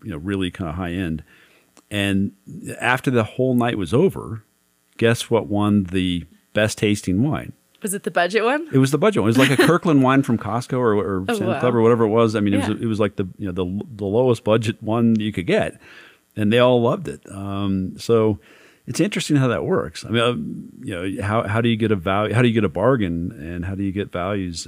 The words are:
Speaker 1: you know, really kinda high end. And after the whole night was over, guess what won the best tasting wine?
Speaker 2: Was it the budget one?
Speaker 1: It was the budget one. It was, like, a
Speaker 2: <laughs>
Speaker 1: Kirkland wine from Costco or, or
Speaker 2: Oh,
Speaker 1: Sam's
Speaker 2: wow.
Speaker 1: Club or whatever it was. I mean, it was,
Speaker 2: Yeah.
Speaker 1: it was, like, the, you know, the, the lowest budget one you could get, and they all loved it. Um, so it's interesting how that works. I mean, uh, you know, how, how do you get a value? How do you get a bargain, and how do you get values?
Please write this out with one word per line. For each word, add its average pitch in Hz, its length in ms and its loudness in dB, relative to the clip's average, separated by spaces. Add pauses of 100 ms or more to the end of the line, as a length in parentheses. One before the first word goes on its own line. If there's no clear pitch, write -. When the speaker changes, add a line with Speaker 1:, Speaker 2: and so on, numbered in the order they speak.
Speaker 1:
you 110 80 -12
know, 82 60 -8
really 95 340 -2
kinda 85 220 -8
high 87 200 -6
end. 85 300 -4 (680)
And 101 420 -2 (480)
after 123 300 0
the 120 140 2
whole 127 300 -2
night 120 240 0
was 85 140 -6
over, 117 500 0 (540)
guess 117 340 2
what 104 180 2
won 104 360 2
the 90 400 -2 (300)
best 107 240 0
tasting 104 440 0
wine? 104 300 -4 (300)
Speaker 2:
Was 196 120 -6
it 202 80 -10
the 208 80 -6
budget 180 320 0
one? 294 300 0
Speaker 1:
It 135 60 4
was 135 120 4
the 147 80 0
budget 196 240 2
one. 101 60 2
It 113 100 2
was, 135 120 6
like, 135 80 0
a - 40 6
Speaker 2:
<laughs> 277 40 4
Speaker 1:
Kirkland 160 360 4
wine 135 200 4
from 120 160 0
Costco 120 400 -4
or, 120 160 2
or 95 340 -2
Speaker 2:
Oh, - 60 0
Speaker 1:
Sam's 101 140 -2
Speaker 2:
wow. 139 120 -2
Speaker 1:
Club 123 160 2
or 117 60 4
whatever 113 220 6
it 110 40 4
was. 113 260 4
I 110 60 0
mean, 101 140 2
it 101 40 4
was, 101 100 0
Speaker 2:
Yeah. 107 60 0 (100)
Speaker 1:
it - 20 0
was, 110 120 -2
like, 104 180 0
the, 98 120 -4 (100)
you 107 80 -8
know, 92 60 -6
the, 92 320 -4 (120)
the 101 100 -6
lowest 117 380 2
budget 110 380 0
one 113 380 2
you 107 100 -2
could 95 160 -4
get, 160 320 0 (580)
and 104 160 0
they 120 60 4
all 123 240 6
loved 143 240 0
it. 73 140 -12 (100)
Um, 98 680 -4
so 110 400 2 (480)
it's 131 140 -8
interesting 165 360 0
how 135 120 4
that 92 160 -2
works. - 400 -4
I - 60 -14
mean, 117 120 2
uh, - 640 -4
you 104 80 -8 (220)
know, - 60 -6
how, 104 240 0
how 107 140 -2
do 117 80 2
you 117 80 2
get 107 160 2
a 104 40 0
value? 98 380 0
How 120 80 4
do 123 60 6
you 113 60 2
get 110 100 2
a 95 40 2
bargain, 92 640 0
and 85 320 -8
how 95 120 -6
do 98 80 -4
you 98 80 -2
get 98 180 -4
values? 90 580 -6